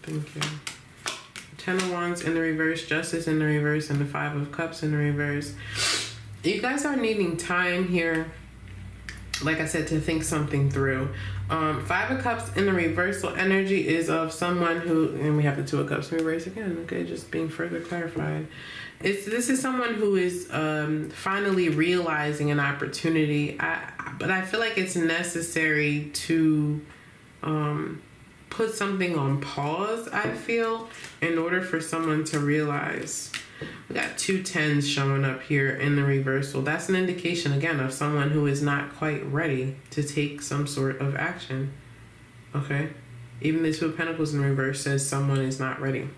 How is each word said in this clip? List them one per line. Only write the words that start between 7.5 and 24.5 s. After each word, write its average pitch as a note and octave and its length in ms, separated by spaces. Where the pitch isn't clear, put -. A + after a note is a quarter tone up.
here, E3 420
like D#3 160
I D#3 60
said, D#3 220
to D#3 120
think D#3 240
something D3 480
through. C3+ 380
Um, D#3 360
Five G3+ 260
of C4 120
Cups A#3 320
in F#3+ 100
the G3 60
reversal F3+ 640
energy F#3+ 540
is E3 200
of D#3+ 220
someone F3 480
who, E3 360
and D3+ 200
we D3 80
have C#3 140
the C#3 80
Two C#3+ 160
of C#3+ 80
Cups D3 240
in E3 40
reverse D#3+ 300
again, F#3+ 360
okay, E3+ 200
just - 260
being D#3+ 200
further E3+ 320
clarified. D#3 680
It's, G3 240
this A#3 240
is C4 120
someone B3 340
who G#3 200
is, F3+ 360
um, D3+ 580
finally F#3+ 580
realizing D3+ 840
an D3 100
opportunity, D3 1000
I, E3 220
but - 140
I F#3 100
feel G#3+ 200